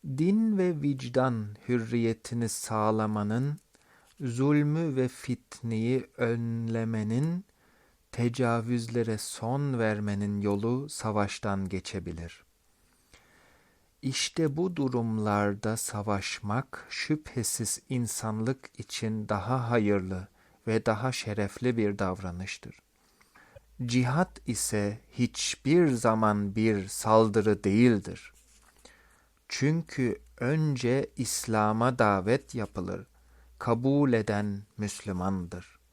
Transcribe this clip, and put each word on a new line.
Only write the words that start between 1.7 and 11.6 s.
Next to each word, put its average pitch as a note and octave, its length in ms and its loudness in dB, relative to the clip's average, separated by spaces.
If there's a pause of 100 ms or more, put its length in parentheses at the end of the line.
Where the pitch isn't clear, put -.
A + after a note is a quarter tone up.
sağlamanın, A2 1080 0 (600)
zulmü D3 760 2
ve B2+ 120 2
fitneyi A#2 1000 -2 (100)
önlemenin, A#2 1300 -2 (680)
tecavüzlere A#2 1040 0
son C3 600 -4
vermenin G#2 640 0
yolu A2+ 480 0
savaştan G2+ 800 -2